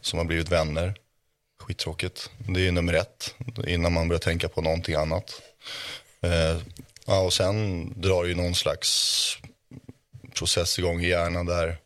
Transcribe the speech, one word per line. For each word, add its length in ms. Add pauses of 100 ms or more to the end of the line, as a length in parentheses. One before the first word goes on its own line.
som 180
har 80
blivit 220
vänner. 460 (640)
Skittråkigt. 760
Det 220
är 40
ju 60
nummer 220
ett, 420 (320)
innan 260
man 160
börjar 120
tänka 280
på 140
någonting 320
annat. 480 (760)
Eh, 360 (500)
ja, 140
och 120
sen 680
drar 240
ju 100
någon 200
slags 840 (960)
process 440
igång 260
i 40
hjärnan 380
där 400